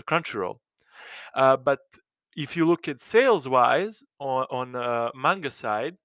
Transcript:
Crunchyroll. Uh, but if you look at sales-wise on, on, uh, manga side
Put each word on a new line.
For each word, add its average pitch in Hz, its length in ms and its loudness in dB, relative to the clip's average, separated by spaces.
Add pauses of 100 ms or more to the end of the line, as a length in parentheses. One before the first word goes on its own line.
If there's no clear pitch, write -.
Crunchyroll. 123 520 -4 (760)
Uh, 135 220 4
but 139 240 0 (560)
if 147 200 -8
you 165 100 2
look 170 220 0
at 139 120 -8
sales-wise 160 1040 2 (160)
on, 131 320 -2
on, 127 260 -6
uh, 120 380 -2
manga 147 360 -2
side 120 540 -6